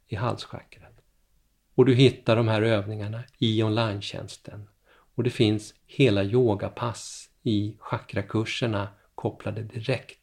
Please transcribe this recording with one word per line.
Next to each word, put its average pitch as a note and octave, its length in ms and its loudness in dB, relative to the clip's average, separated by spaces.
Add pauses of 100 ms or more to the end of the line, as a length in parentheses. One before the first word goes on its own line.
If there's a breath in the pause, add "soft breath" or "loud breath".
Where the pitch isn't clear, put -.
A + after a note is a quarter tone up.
i - 80 -8
halschakrat. - 840 -8 (760)
Och B2+ 100 6
du B2+ 100 6
hittar B2 400 4
de A#2 120 2
här A2 140 2
övningarna G#2+ 640 -2 (140)
i A2+ 260 2
online-tjänsten. G#2+ 1080 -4 (180)
Och - 360 -6
det A#2+ 60 -2
finns G#2+ 440 2 (120)
hela G#2 380 4
yogapass G#2+ 1040 -2 (140)
i G#2+ 360 0
chakrakurserna G#2+ 1120 -4 (260 soft breath)
kopplade G#2+ 480 -6
direkt A2+ 600 -8